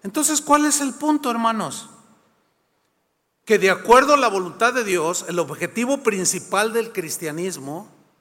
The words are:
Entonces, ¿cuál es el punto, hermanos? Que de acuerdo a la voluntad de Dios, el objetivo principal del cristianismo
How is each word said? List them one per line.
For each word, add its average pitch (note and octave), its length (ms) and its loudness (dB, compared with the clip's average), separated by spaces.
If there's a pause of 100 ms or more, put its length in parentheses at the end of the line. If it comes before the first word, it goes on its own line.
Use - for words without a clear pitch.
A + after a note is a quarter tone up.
Entonces, D4 380 -2
¿cuál D4 240 4
es C#4+ 160 0
el C4+ 120 -4
punto, D4 380 -2
hermanos? A3+ 580 -4 (1600)
Que G#3+ 120 4
de F#3+ 120 4
acuerdo B3 440 6
a C#4+ 40 6
la C4 100 2
voluntad G3 460 0
de B3 100 -2
Dios, F3+ 440 -2
el F3 120 -4
objetivo A3 640 -4
principal G3 720 -2
del A3 180 -4
cristianismo D#3+ 960 -8 (320)